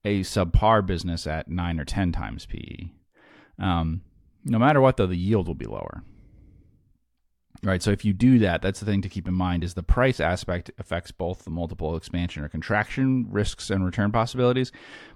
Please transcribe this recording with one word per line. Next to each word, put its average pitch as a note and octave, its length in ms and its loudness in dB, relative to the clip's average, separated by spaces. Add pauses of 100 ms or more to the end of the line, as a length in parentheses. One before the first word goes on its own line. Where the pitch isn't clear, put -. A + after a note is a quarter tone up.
a G2+ 160 0
subpar G2+ 640 4
business E2+ 400 -4
at D#2 220 -6
nine E2+ 300 -2
or D2 60 -6
ten F#2+ 280 0
times - 340 -6
P - 120 -10
E. - 340 -14 (640)
Um, E2+ 440 0 (420)
no A#2 140 0
matter C#3 220 6
what, C3 160 6
though, G2+ 100 2
the F2+ 100 -2
yield F#2+ 300 0
will E2+ 80 -6
be - 120 -10
lower. G1+ 380 -12 (1600)
Right, F#2+ 200 0
so - 80 2
if G2+ 160 0
you G2+ 80 4
do A#2+ 240 6
that, F2+ 240 4
that's F#2+ 180 -2
the G#2 60 -6
thing G2+ 160 2
to G2 80 -6
keep F#2+ 180 -8
in F#2 60 0
mind, F2+ 280 0
is E2+ 120 -6
the F2 80 -6
price B2+ 360 4
aspect F2 600 -2
affects - 320 -8
both F2+ 340 -6
the F2 60 -12
multiple E2 440 -6
expansion E2+ 480 -6
or D2 60 -8
contraction A#2 800 -2
risks - 400 -4
and F#2+ 160 0
return G2+ 280 0
possibilities, B2 600 0 (440)